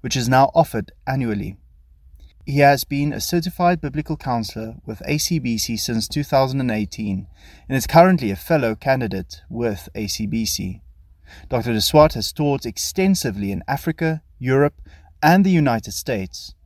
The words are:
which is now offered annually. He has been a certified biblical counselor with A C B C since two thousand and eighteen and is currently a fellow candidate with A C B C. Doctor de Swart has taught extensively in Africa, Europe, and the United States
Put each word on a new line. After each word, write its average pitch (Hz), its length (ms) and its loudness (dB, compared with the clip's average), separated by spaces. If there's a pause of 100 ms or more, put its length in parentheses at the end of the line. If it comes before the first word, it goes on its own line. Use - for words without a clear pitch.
which 120 140 -4
is 120 120 0
now 131 260 6
offered 120 380 0 (120)
annually. 110 520 -4 (880)
He 139 140 -2
has 143 260 6
been 143 280 -2
a - 80 -8
certified 175 600 0
biblical 147 360 -6
counselor 113 600 -6 (100)
with 110 180 -12
A 147 140 -2
C 160 220 -2
B 120 180 -2
C 113 180 -4
since 113 300 -4
two - 160 -4
thousand 135 380 0
and 127 100 -2
eighteen 104 560 -4 (420)
and 135 80 -2
is 131 120 -2
currently 165 420 6
a 98 60 -4
fellow 123 400 0
candidate 113 760 -4
with 110 460 -4
A 110 100 -6
C 107 200 -6
B 113 200 -4
C. 98 340 -8 (680)
Doctor 120 240 -2
de 110 80 0
Swart 151 340 6
has 107 180 -6
taught 143 340 -2
extensively 117 840 -2
in 92 160 -6
Africa, 160 560 -4 (160)
Europe, 135 420 0 (440)
and 180 200 6
the 190 60 4
United 131 420 2
States - 600 -8 (120)